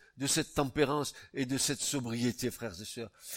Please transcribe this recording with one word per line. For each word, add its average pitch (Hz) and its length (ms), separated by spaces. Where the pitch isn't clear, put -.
de 135 100
cette - 260
tempérance 143 600
et 135 140
de 131 100
cette 135 240
sobriété, 120 720
frères 95 280
et 107 60
sœurs. 117 260